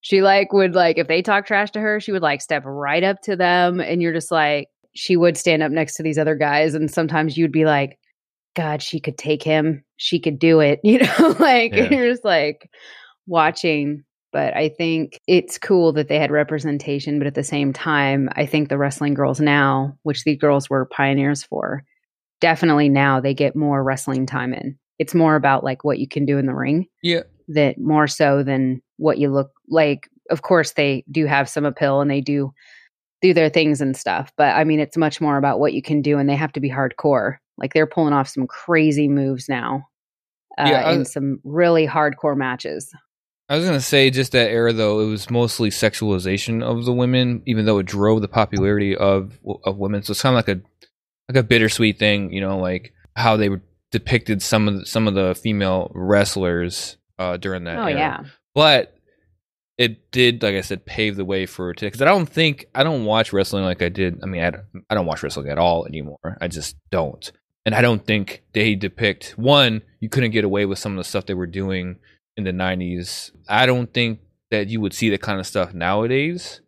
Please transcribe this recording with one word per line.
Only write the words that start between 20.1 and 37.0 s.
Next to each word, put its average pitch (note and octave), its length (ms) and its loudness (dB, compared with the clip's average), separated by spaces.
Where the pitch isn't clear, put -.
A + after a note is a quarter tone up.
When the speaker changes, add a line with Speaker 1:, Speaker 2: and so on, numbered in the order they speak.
Speaker 1:
these D3+ 140 0
girls C#3+ 320 2
were C3 160 0
pioneers C#3 580 0
for, - 400 -6
definitely D#3 500 4
now C#3 300 4
they C3+ 140 0
get C#3 220 0
more C#3+ 280 0
wrestling C3 420 -2
time B2+ 280 -6
in. - 240 -10
It's D3+ 160 -4
more D#3+ 200 6
about, C#3 280 2
like, C3 200 -6
what D3 160 0
you C#3 80 -4
can C#3+ 180 -4
do C#3 120 2
in C#3 80 0
the B2+ 100 -2
ring. C#3+ 320 -2
Speaker 2:
Yeah. E3+ 220 0
Speaker 1:
That D3 300 2
more D3+ 280 2
so C#3+ 360 2
than C3 380 -2
what D3+ 200 0
you C#3+ 120 2
look C#3 220 0
like. D3+ 400 2
Of - 140 -2
course, E3 300 2
they C#3 380 0
do D#3 140 0
have C#3 240 2
some D3 160 -4
appeal C#3 360 0
and C#3+ 80 0
they C#3 120 0
do C#3 320 -2
do F#3 140 6
their D#3+ 140 4
things D3+ 320 2
and C3+ 160 0
stuff. G2 400 -4
But, C#3 180 4
I D#3 80 4
mean, D#3 160 2
it's D3+ 180 -4
much D#3 240 0
more D3 160 2
about C3+ 220 0
what C#3+ 140 2
you C3 100 -4
can D3 180 -2
do, C#3+ 160 2
and C#3 100 2
they C#3+ 80 2
have D3+ 180 -4
to D3 60 -6
be C3+ 120 -4
hardcore. C3+ 640 0